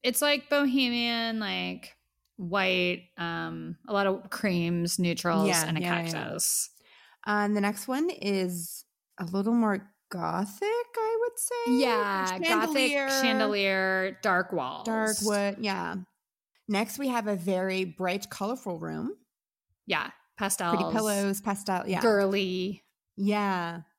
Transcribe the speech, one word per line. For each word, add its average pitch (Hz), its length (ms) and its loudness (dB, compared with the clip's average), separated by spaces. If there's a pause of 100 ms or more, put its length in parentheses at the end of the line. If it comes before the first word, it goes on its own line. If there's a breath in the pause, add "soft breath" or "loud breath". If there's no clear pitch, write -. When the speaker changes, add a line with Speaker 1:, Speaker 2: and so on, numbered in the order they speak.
Speaker 1:
It's, 240 180 0
like, 294 280 2
bohemian, 240 880 2
like, 180 560 -6 (420)
white, 180 800 0
um, 165 600 -6 (100)
a 220 60 -4
lot 202 140 4
of 196 220 -2
creams, 175 720 0
neutrals, 170 500 2
Speaker 2:
Yeah, 165 180 2
Speaker 1:
and 165 100 -2
a 156 40 -2
Speaker 2:
yeah, 170 220 0
yeah. 165 80 -4
Speaker 1:
cactus. - 580 -2 (580 soft breath)
Speaker 2:
Um, 208 260 2
the 208 80 2
next 202 260 -2
one 294 220 0
is 185 760 -2 (340)
a 185 60 -6
little 196 280 0
more 214 380 2 (180)
gothic, 175 540 -2 (340)
I 453 220 0
would 466 200 -2
say. 480 340 0 (100)
Speaker 1:
Yeah, 202 420 0 (140)
gothic 330 80 -2
Speaker 2:
Chandelier. 294 600 2
Speaker 1:
chandelier, 196 1120 2
dark 185 300 2
walls. 131 340 -4
Speaker 2:
Dark 220 340 0
wood, 202 380 0
yeah. 190 360 -2 (720)
Next, 208 300 0
we 277 120 -2
have 233 180 0
a 208 80 2
very 185 500 0
bright, 185 440 -2
colorful 196 500 -4
room. 165 320 -6 (760)
Speaker 1:
Yeah, 156 240 0 (280)
pastels. 185 400 0
Speaker 2:
Pretty 165 160 0
pillows, 202 480 2
pastel, 196 460 -2
yeah. 180 140 0
Speaker 1:
Girly. 196 800 2 (320)
Speaker 2:
Yeah. 190 680 0 (180)